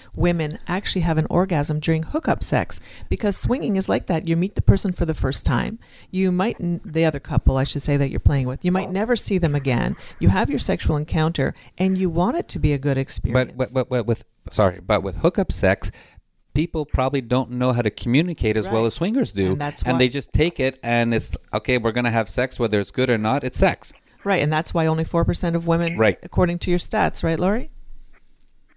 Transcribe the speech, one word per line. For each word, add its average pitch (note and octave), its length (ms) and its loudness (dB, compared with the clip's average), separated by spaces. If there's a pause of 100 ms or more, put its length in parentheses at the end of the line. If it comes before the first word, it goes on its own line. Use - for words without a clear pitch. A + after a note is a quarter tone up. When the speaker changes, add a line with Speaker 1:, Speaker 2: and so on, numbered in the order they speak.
(180)
Speaker 1:
women E3+ 500 0
actually F#3 360 -2
have D#3+ 140 2
an D#3 120 2
orgasm D#3 500 0
during D#3+ 240 0
hookup - 400 -2
sex, - 380 -2 (260)
because - 300 -2
swinging B3 400 -2
is F#3+ 100 -2
like - 200 0
that. E3 200 -2
You E3 80 0
meet F3+ 200 0
the - 60 2
person G3 300 4
for F3 140 -2
the D#3+ 80 0
first - 320 -2
time. B2+ 340 -2 (320)
You F#3 220 0
might, F#3+ 260 0
n-, E3+ 240 -4
the D#3+ 220 0
other D3+ 160 0
couple, C3+ 340 2
I C3+ 80 2
should C#3 200 -4
say, C#3+ 120 0
that C#3 140 2
you're - 100 -4
playing C#3 280 2
with, B2+ 180 -6
you F3+ 60 2
might F#3+ 200 0
never A3 240 0
see G#3 220 -2
them D#3+ 180 2
again. B2+ 400 0 (240)
You - 80 2
have F#3+ 220 4
your C#4 100 -2
sexual E3+ 380 0
encounter, D#3 560 0 (240)
and F#3+ 200 0
you F#3 120 0
want F3 260 0
it - 140 -6
to E3 100 -8
be D3 140 2
a C#3 40 0
good C3+ 200 -2
experience. B2+ 580 -2
Speaker 2:
But, - 20 -8
but, B2 160 -4
but, B2+ 160 0
but B2 180 -2
with, A2+ 180 -2 (260)
sorry, F2+ 340 2
but G2 180 2
with F#2+ 140 -6
hookup - 360 0
sex, - 360 0 (640)
people D#3 320 0
probably C3+ 360 0
don't B2 300 0
know B2 200 2
how A#2+ 120 2
to G#2+ 80 0
communicate B2+ 640 0
as G#2 100 0
well A2 140 2
Speaker 1:
Right. A2+ 60 2
Speaker 2:
as A2 80 -4
swingers A3 360 0
do. F#2+ 220 0
Speaker 1:
And D2 80 -2
that's C#3+ 220 -6
Speaker 2:
And B2+ 100 0
Speaker 1:
why B2 60 2
Speaker 2:
they B2+ 100 4
just C3 240 -6
take E3 260 0
it, C3 240 -2
and A#2 300 2
it's, - 240 -2 (160)
"Okay, B2 240 0
we're A2+ 160 0
gonna A#2+ 180 0
have A2+ 160 0
sex, - 320 -4
whether G#2+ 220 2
it's G2 100 -8
good B2+ 180 0
or A#2 80 2
not, A#2 280 0
it's C3 120 -6
sex." - 360 0 (300)
Speaker 1:
Right, G3 200 0
and D3+ 80 0
that's D#3 220 -2
why E3 140 2
only D#3+ 180 0
four E3+ 180 0
percent E3+ 320 0
of E3+ 120 -2
women, E3+ 280 0
Speaker 2:
Right. G#3 260 4
Speaker 1:
according F3 380 0
to - 100 -4
your F3 100 2
stats, F3 440 -2
right, E3 160 0
Lori? G#3+ 300 0 (1080)